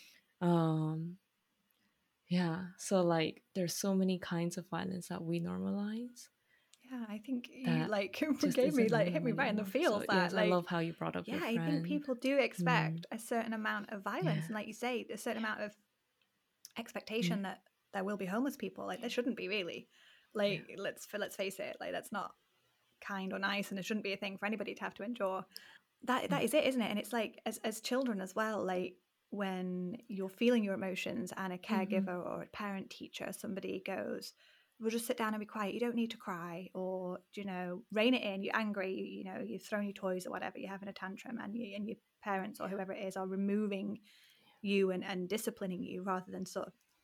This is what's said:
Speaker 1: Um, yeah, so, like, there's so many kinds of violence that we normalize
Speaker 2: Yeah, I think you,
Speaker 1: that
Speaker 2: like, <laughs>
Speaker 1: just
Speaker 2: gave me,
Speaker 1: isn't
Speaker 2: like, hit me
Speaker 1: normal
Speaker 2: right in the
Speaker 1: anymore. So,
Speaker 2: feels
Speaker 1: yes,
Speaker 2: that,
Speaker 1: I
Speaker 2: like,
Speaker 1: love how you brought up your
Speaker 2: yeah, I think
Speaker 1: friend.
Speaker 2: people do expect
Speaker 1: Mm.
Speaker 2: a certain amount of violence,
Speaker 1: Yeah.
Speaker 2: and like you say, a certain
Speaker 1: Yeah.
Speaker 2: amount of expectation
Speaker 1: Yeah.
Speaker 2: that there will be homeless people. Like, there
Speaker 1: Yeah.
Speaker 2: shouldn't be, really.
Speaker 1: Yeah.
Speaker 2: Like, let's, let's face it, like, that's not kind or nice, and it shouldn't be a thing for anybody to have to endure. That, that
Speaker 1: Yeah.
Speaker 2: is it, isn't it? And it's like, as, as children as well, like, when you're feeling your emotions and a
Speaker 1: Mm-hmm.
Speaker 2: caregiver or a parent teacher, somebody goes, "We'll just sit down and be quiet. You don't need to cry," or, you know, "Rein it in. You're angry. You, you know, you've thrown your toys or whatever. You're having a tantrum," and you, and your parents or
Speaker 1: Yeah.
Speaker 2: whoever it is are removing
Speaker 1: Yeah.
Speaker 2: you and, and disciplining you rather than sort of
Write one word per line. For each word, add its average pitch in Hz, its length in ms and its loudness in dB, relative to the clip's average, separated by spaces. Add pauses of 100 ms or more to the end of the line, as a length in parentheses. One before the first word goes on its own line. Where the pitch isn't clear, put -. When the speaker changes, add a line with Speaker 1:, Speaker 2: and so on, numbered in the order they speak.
(420)
Speaker 1:
Um, 160 760 4 (1120)
yeah, 175 400 2 (100)
so, 190 260 4
like, 165 400 4 (120)
there's 175 180 2
so 196 220 2
many 185 240 4
kinds 170 380 0
of 175 100 -6
violence 180 400 -4
that 175 160 -4
we 170 160 0
normalize 202 880 -4 (560)
Speaker 2:
Yeah, 247 260 -8
I 208 80 -6
think 247 320 -4
you, 262 160 -8
Speaker 1:
that 165 240 4
Speaker 2:
like, 202 300 0
<laughs> 302 200 2
Speaker 1:
just 277 160 4
Speaker 2:
gave 269 180 6
me, 240 120 8
Speaker 1:
isn't 226 120 6
Speaker 2:
like, 196 100 6
hit 175 160 0
me 240 80 2
Speaker 1:
normal 165 60 0
Speaker 2:
right 262 120 4
in 214 60 2
the 220 80 2
Speaker 1:
anymore. - 20 -4
So, 220 140 2
Speaker 2:
feels 247 300 4
Speaker 1:
yes, 185 220 6
Speaker 2:
that, - 20 -4
Speaker 1:
I 185 100 4
Speaker 2:
like, 180 80 8
Speaker 1:
love 175 160 6
how 175 120 2
you 165 140 2
brought 165 220 -2
up 180 120 -4
your 254 100 0
Speaker 2:
yeah, 330 80 0
I - 120 2
think - 60 2
Speaker 1:
friend. 285 220 2
Speaker 2:
people 277 300 0
do 269 220 2
expect 180 720 4
Speaker 1:
Mm. 226 60 -6
Speaker 2:
a 226 40 -6
certain 226 340 -2
amount 214 380 -2
of 196 120 -6
violence, 220 220 -2
Speaker 1:
Yeah. 202 200 2
Speaker 2:
and 214 100 -4
like 214 120 -4
you 220 60 -10
say, 240 360 -2
a 214 80 -6
certain 226 240 -2
Speaker 1:
Yeah. 226 60 -2
Speaker 2:
amount 214 140 -4
of 208 160 -6 (1000)
expectation 208 600 -2
Speaker 1:
Yeah. 196 40 -4
Speaker 2:
that 190 200 -8 (300)
there 190 100 0
will 202 140 0
be 196 80 -4
homeless 233 320 0
people. 196 280 -6
Like, 185 140 -4
there 240 100 -4
Speaker 1:
Yeah. - 40 -6
Speaker 2:
shouldn't 254 240 0
be, 185 100 -4
really. 185 400 -4 (480)
Speaker 1:
Yeah. 214 40 0
Speaker 2:
Like, 202 380 0
let's, 185 360 -6
let's 196 220 -4
face 196 240 -4
it, - 200 -6
like, 180 140 -6
that's - 180 -6
not 202 240 -6 (640)
kind 190 320 -4
or 196 60 -4
nice, 196 320 0
and 196 80 -4
it 180 60 -6
shouldn't 214 180 -2
be 196 100 0
a 196 40 -4
thing 196 200 -6
for - 80 -4
anybody 208 300 -2
to - 60 -12
have 190 140 -4
to 202 80 -8
endure. 196 420 -2 (580)
That, - 260 2
that - 120 4
Speaker 1:
Yeah. 226 40 4
Speaker 2:
is 220 80 2
it, 302 120 8
isn't 262 160 4
it? 202 80 2
And 208 100 0
it's - 140 -6
like, 233 320 -2
as, 220 140 -2
as 220 220 -4
children 247 400 0
as 190 140 -6
well, 220 280 2
like, 185 340 0 (320)
when 185 680 -2 (100)
you're 190 220 -4
feeling 240 340 6
your 196 100 2
emotions 190 640 -2
and 190 160 -2
a 180 60 -4
Speaker 1:
Mm-hmm. 214 160 -4
Speaker 2:
caregiver 190 520 2
or - 180 -4
a - 40 -12
parent 202 420 -6
teacher, - 440 -8
somebody 190 520 -4
goes, - 480 -4 (460)
"We'll 226 100 0
just 233 160 0
sit 247 120 0
down 220 160 0
and 214 80 -2
be 208 40 -6
quiet. 208 280 -2
You 220 80 0
don't 240 140 2
need 226 160 2
to 226 60 -10
cry," 175 560 -6
or, 185 460 -2 (140)
you 202 100 -6
know, 180 480 -4
"Rein 220 220 6
it 247 100 4
in. 196 180 -2
You're 202 140 0
angry. 202 380 0
You, 196 100 -2
you 202 220 -8
know, 185 200 -6
you've 196 180 -6
thrown 208 200 -2
your 202 80 -2
toys 185 340 -2
or - 40 -6
whatever. - 280 -6
You're 190 120 -8
having 196 180 -10
a 196 60 -6
tantrum," 196 460 -8
and 208 180 -8
you, 196 180 -8
and 208 120 -6
your 226 100 -6 (240)
parents 202 400 -2
or - 60 -2
Speaker 1:
Yeah. 190 80 -4
Speaker 2:
whoever 190 180 -4
it 208 120 -6
is 190 120 -4
are 190 100 -2
removing 196 720 0
Speaker 1:
Yeah. - 520 -20 (100)
Speaker 2:
you 196 300 4
and, 180 120 -2
and 180 240 -2
disciplining 196 560 -2
you 180 200 -6
rather 190 280 -2
than 185 140 -6
sort - 220 -6
of 185 60 -14 (300)